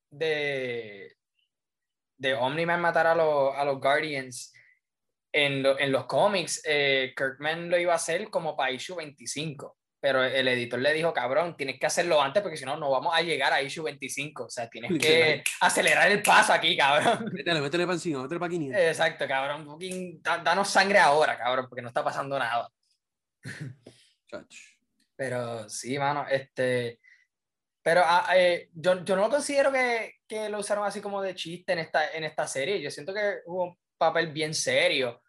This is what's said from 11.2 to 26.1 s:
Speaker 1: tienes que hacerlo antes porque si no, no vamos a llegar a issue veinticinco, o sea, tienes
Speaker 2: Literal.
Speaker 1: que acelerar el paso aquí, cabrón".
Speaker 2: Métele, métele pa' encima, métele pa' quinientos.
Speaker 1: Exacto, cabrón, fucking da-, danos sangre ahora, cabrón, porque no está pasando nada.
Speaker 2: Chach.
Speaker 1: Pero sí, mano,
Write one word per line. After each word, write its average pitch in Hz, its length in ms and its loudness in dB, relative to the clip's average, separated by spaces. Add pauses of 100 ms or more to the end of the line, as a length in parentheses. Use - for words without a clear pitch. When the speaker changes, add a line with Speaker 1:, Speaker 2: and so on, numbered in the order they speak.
Speaker 1:
tienes 135 220 -8
que 156 80 -2
hacerlo 170 340 2
antes 139 200 2
porque 170 160 -8
si 135 80 -10
no, 143 120 -6
no 151 140 -4
vamos 139 240 2
a 165 60 4
llegar 151 300 0
a 151 100 2
issue 139 220 -8
veinticinco, 139 600 -8
o - 40 -20
sea, 117 200 -8
tienes 117 240 -8
Speaker 2:
Literal. 156 480 4
Speaker 1:
que - 20 -20 (180)
acelerar 170 500 4
el 170 100 2
paso 180 320 6
aquí, 165 240 2
cabrón". 151 560 4
Speaker 2:
Métele, 165 280 0
métele 170 260 0
pa' 180 60 -2
encima, 156 300 -4
métele 160 160 -6
pa' 175 100 -4
quinientos. 170 320 -2
Speaker 1:
Exacto, 160 460 2
cabrón, 139 380 -4
fucking 175 560 -10
da-, 170 160 -2
danos 165 320 0
sangre 196 300 4
ahora, 147 380 6
cabrón, 127 300 -2
porque 123 140 -12
no 120 80 -12
está 147 140 -4
pasando 143 360 -4
nada. 117 300 -2 (1600)
Speaker 2:
Chach. - 280 -16 (600)
Speaker 1:
Pero 120 520 -6
sí, 123 300 -8
mano, 143 320 -2